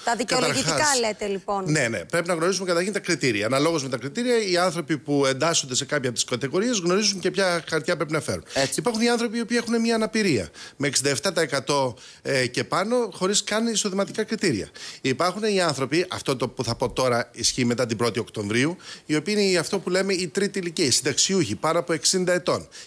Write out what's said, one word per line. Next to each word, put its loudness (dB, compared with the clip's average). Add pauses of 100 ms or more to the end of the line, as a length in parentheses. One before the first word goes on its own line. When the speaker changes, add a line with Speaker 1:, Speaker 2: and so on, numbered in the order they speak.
Speaker 1:
Τα 0
δικαιολογητικά 0
Speaker 2:
Καταρχάς 2
Speaker 1:
λέτε, -4
λοιπόν. -4
Speaker 2:
Ναι, 2
ναι. -2
Πρέπει -2
να 2
γνωρίζουμε 0
καταρχήν 0
τα -2
κριτήρια. 0
Αναλόγως 2
με -6
τα -4
κριτήρια, 0
οι 0
άνθρωποι 0
που 2
εντάσσονται 0
σε -2
κάποια -2
από -6
τις -2
κατηγορίες 0
γνωρίζουν 2
και 0
ποια 0
χαρτιά 0
πρέπει -4
να 0
φέρουν. -4 (100)
Speaker 3:
Έτσι. 0
Speaker 2:
Υπάρχουν 0
οι 4
άνθρωποι 2
οι -2
οποίοι 0
έχουν 2
μια 2
αναπηρία 2 (280)
με 0
εξήντα 2
εφτά 0
τοις 2
εκατό, 0 (260)
ε, 2
και -2
πάνω, 0
χωρίς 0
καν 0
εισοδηματικά -2
κριτήρια. 0 (320)
Υπάρχουν 0
οι 2
άνθρωποι, 0
αυτό -2
το -2
που -4
θα -2
πω -2
τώρα 0
ισχύει 0
μετά 2
την -2
πρώτη 0
Οκτωβρίου, 0 (300)
οι 0
οποίοι 0
είναι 4
αυτό -2
που -4
λέμε 2
η -2
τρίτη 0
ηλικία, -2
οι 2
συνταξιούχοι, 2
πάνω 0
από -2
εξήντα 0
ετών, 0 (180)